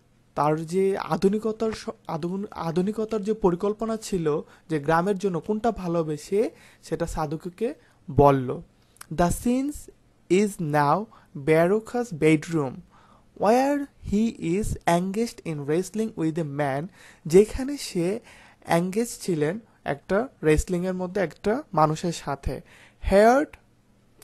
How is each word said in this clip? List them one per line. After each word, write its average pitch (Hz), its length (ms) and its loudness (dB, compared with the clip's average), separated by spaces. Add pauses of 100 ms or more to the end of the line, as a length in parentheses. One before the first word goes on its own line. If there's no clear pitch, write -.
(360)
তার 156 300 0
যে 190 320 0
আধুনিকতার 214 760 -2
স-, - 180 -10 (180)
আধুন-, 175 440 -6
আধুনিকতার 202 720 -4
যে 214 100 -2
পরিকল্পনা 214 640 0
ছিল 170 440 -2 (280)
যে 156 100 -2
গ্রামের 165 380 0
জন্য 180 220 -2
কোনটা 214 320 -2
ভালো 175 280 -4
হবে, 156 180 -2
সে 208 320 -2 (340)
সেটা 165 220 -4
সাদুকুকে 165 680 -6 (380)
বলল। 139 500 4 (520)
The 175 160 2
scene 262 440 -2 (580)
is 202 180 4 (120)
now 151 440 2 (320)
Baroka's 175 800 0
bedroom, 156 540 2 (680)
where 269 440 2 (260)
he 220 200 2 (280)
is 220 80 -4 (200)
engaged 190 580 -2
in 147 200 -8
wrestling 185 520 -2
with 160 160 -2
a 160 140 -4 (120)
man, 143 280 -2 (380)
যেখানে 214 520 4
সে 190 420 -4 (460)
এনগেজ 185 420 0 (140)
ছিলেন 165 380 -2 (240)
একটা 190 440 -2 (160)
রেসলিংয়ের 175 500 2
মধ্যে 185 280 -4
একটা 208 420 -2 (100)
মানুষের 156 380 2
সাথে। 139 500 -6 (500)
Hired, 233 400 6 (720)